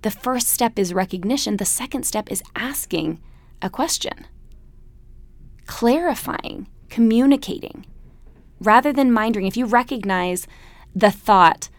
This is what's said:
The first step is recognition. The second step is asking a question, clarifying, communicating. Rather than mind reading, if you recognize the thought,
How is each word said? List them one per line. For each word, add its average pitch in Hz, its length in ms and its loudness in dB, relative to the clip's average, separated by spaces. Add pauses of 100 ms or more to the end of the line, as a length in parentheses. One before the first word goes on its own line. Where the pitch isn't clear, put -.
The 214 80 -2
first 247 360 -4
step - 320 -2
is 180 160 -2
recognition. 190 640 -2
The 196 80 -4
second 254 400 -4
step - 260 -6
is 190 120 -6 (120)
asking 165 680 -6 (400)
a 185 80 -6
question, - 580 -6 (1400)
clarifying, - 1000 -2 (200)
communicating. 240 1000 2 (760)
Rather 247 320 4
than 262 180 4
mind 220 260 2
reading, 190 120 -2
if 190 80 -4
you 247 100 -2
recognize 196 800 0 (480)
the 202 160 4
thought, 190 680 4